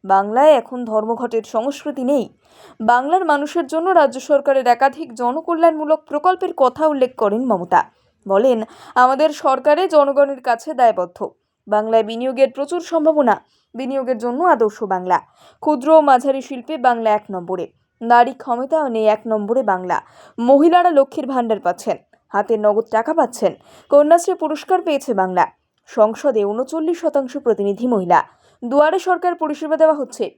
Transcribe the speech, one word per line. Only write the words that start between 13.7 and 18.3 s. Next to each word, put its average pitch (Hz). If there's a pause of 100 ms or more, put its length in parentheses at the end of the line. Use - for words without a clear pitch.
বিনিয়োগের 254
জন্য 240
আদর্শ 233
বাংলা। 180 (380)
ক্ষুদ্র 294
ও 320
মাঝারি 269
শিল্পে 262
বাংলা 233
এক 214
নম্বরে, 180 (340)
নারী 240